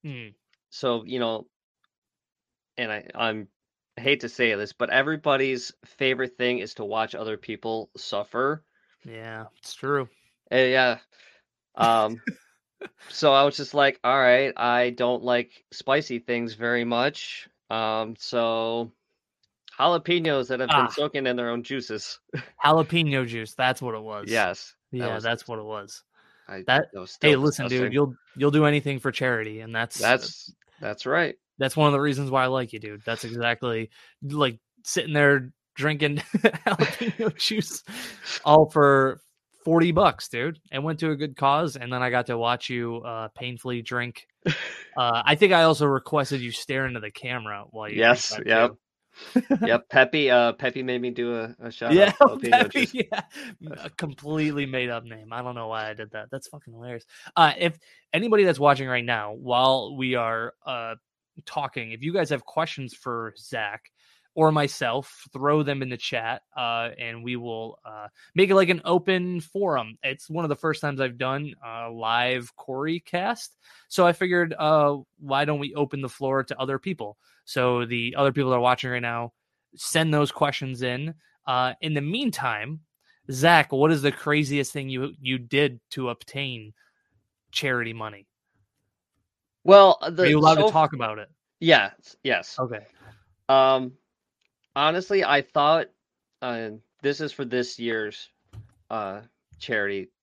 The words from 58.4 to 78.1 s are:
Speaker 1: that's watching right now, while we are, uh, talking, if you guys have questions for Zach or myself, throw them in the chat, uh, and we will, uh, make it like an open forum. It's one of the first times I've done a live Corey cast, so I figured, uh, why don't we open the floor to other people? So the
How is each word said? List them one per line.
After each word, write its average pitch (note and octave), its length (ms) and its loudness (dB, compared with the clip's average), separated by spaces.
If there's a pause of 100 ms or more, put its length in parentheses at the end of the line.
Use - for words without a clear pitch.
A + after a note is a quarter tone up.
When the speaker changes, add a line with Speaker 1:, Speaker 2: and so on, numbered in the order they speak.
Speaker 1:
that's E3+ 160 2
watching C3+ 280 4
right B2 180 -2
now, G#2+ 280 -4
while B2+ 640 2
we B2+ 200 -2
are, A2+ 400 -4 (100)
uh, A#2 300 -8 (500)
talking, B2+ 460 -8
if A2+ 100 -14
you D3+ 100 -6
guys E3+ 200 -2
have C3+ 120 -2
questions D3 520 -6
for A2+ 420 -8
Zach A2 540 -10 (420)
or D#3 180 4
myself, C3+ 800 -4
throw D3 300 2
them C#3 180 -4
in C3 80 -6
the B2 80 -8
chat, A#2 460 -6 (120)
uh, A#2 340 -4 (100)
and A#2 240 -10
we B2 120 -6
will, A2+ 500 -10
uh, G#2+ 220 -16 (280)
make F#3 160 4
it G3 40 6
like F#3+ 140 6
an F3 160 2
open F3+ 560 0
forum. D3 640 -4
It's C3+ 260 -8
one E3 160 -4
of D#3 40 -4
the C#3+ 60 0
first D#3 240 -2
times C#3 220 -4
I've B2+ 160 -4
done C3+ 380 -4 (100)
a A#2 240 -10
live A#2+ 640 -2
Corey D3+ 440 -6
cast, G3 580 -6 (300)
so - 180 4
I F3 80 6
figured, F3 460 0
uh, D3+ 380 4 (200)
why C#3 260 0
don't D3 140 0
we C#3+ 160 -8
open C#3+ 280 -2
the C3+ 80 -6
floor C3+ 340 -2
to C3+ 160 -10
other C3 180 -4
people? A#2 400 -8 (280)
So B2 400 0
the A#2 300 -6